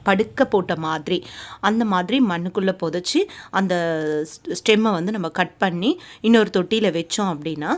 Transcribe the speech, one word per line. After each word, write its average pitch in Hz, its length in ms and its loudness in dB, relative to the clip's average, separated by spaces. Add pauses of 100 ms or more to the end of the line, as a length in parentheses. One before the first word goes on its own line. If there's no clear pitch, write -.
படுக்க 220 420 2
போட்ட 190 300 0
மாதிரி, 160 420 -4 (420)
அந்த 220 260 2
மாதிரி 185 320 0 (120)
மண்ணுக்குள்ள 185 420 -2 (100)
புதைச்சி 180 380 -2 (300)
அந்த 190 240 0 (500)
ஸ்-, - 160 -12 (200)
ஸ்டெம்மை 220 320 2
வந்து 180 200 -2
நம்ம 180 180 -4
கட் - 280 -2
பண்ணி 190 340 0 (300)
இன்னொரு 214 320 6
தொட்டியில 208 380 2
வச்சோம் 170 420 -2
அப்படின்னா 151 440 -4